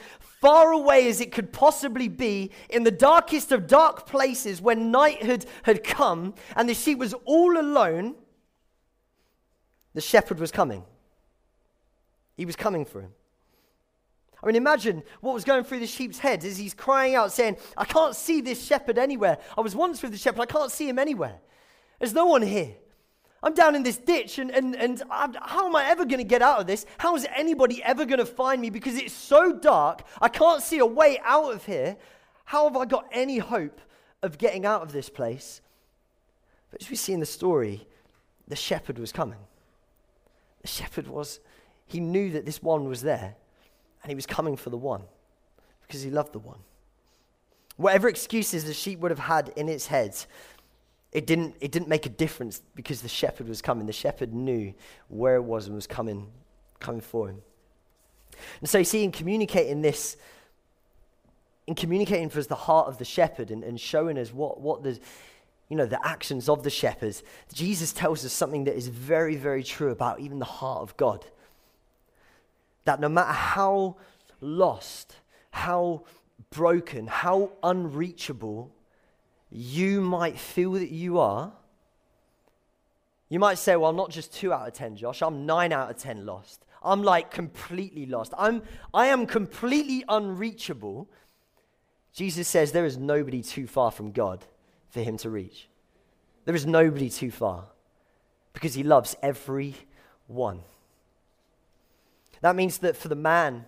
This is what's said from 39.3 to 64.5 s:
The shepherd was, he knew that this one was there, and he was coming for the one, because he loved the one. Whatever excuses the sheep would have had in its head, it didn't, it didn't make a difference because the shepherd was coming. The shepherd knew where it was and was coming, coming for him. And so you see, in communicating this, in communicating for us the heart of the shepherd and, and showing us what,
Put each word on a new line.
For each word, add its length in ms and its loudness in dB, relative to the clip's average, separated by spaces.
The 60 -14
shepherd 400 -10
was, 320 -10
he 100 -8
knew 320 -2
that 120 -6
this 180 -10
one 240 0
was 140 -8
there, 340 -4
and 80 -12
he 40 -8
was 120 -10
coming 320 -4
for 100 -16
the 80 -6
one, 280 -8
because 160 -14
he 80 -10
loved 240 -4
the 40 -14
one. 200 -18
Whatever 300 4
excuses 580 -4
the 80 -8
sheep 240 -8
would 120 -2
have 80 -2
had 380 -2
in 140 -4
its 160 -8
head, 280 -2
it 140 -4
didn't, 360 0
it 100 -8
didn't 160 -4
make 160 0
a 60 -10
difference 500 -6
because 260 -10
the 80 -12
shepherd 400 -4
was 140 -10
coming. 240 -4
The 80 -6
shepherd 400 -6
knew 400 -4
where 280 2
it 80 0
was 220 -6
and 80 -10
was 120 -10
coming, 440 -8
coming 220 -10
for 300 -8
him. 100 -16
And 80 -8
so 80 4
you 80 4
see, 180 0
in 80 0
communicating 720 0
this, 380 -2
in 80 -8
communicating 540 0
for 100 -8
us 100 -4
the 60 -6
heart 340 2
of 100 -10
the 80 -10
shepherd 440 0
and, 140 -10
and 160 -10
showing 380 -2
us 120 -6
what, 300 -8